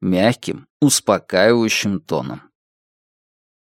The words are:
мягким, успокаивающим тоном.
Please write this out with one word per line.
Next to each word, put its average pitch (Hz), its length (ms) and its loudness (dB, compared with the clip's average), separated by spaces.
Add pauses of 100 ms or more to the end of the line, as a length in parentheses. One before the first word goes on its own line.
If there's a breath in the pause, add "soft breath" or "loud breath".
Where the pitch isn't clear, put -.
мягким, 92 680 -2 (140)
успокаивающим 107 1160 0
тоном. 69 420 -8 (1400)